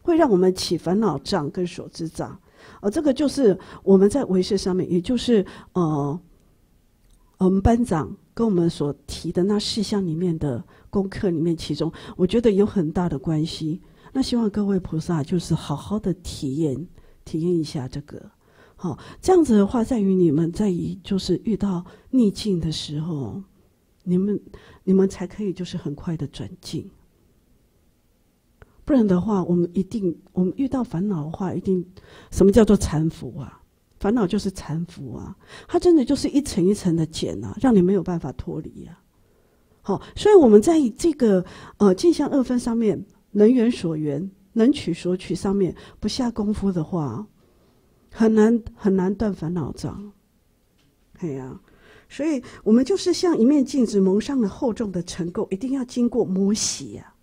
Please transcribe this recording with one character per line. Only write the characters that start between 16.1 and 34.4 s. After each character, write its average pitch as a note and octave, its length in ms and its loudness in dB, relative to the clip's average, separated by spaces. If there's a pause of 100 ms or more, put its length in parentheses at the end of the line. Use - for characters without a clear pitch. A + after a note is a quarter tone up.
体 - 420 -8
验， D3+ 280 -2 (380)
体 E3 160 -8
验 F3 160 0
一 D#3+ 80 0
下 C3+ 240 -8
这 C#3+ 140 -10
个。 - 280 -18 (480)
好， D#3+ 220 -8 (220)
这 F4+ 100 2
样 F4+ 100 8
子 B3+ 120 4
的 G3+ 120 6
话， A3+ 200 -2
在 A#3 160 -2
于 F#3+ 120 2
你 F3 160 4
们 D#3+ 220 2
在 G#3 180 -2
于 E3+ 320 -4
就 G3 160 -4
是 F#3 280 -2
遇 A3 100 0
到 F#3 280 -4 (260)
逆 A#3+ 200 4
境 F#3+ 300 -2
的 D#3+ 100 -2
时 D#3 300 -6
候， D#3 420 -6 (600)
你 F3+ 140 0
们， G3 200 0 (460)
你 F#3+ 100 2
们 F#3+ 140 6
才 F#3+ 180 -6
可 G#3 200 -10
以 F3 80 -4
就 F3+ 100 -10
是 F3 140 -10
很 D3 180 -8
快 D#3+ 220 -8
的 C#3 100 -8
转 - 220 -14 (100)
进。 - 260 -10 (2000)
不 - 80 -4
然 A#3+ 160 4
的 F3+ 140 4
话， G3 240 0
我 F3 100 2
们 F3 180 2
一 G3 80 0
定， F#3+ 320 -4 (200)
我 F3+ 100 0
们 F3+ 140 0
遇 C#4 100 -2
到 B3+ 160 -2
烦 F#3 240 -4
恼 E3 160 -4
的 D#3+ 80 -10
话， F3 220 -6
一 F#3 80 -6
定， F#3 260 -2 (440)
什 - 140 6
么 G3 60 8
叫 A3 140 8
做 G#3 100 6
缠 D#3+ 340 0
缚 - 300 -10
啊？ - 220 -16 (360)
烦 G#3 160 0
恼 A3+ 140 2
就 G#3 100 0
是 G3 140 -2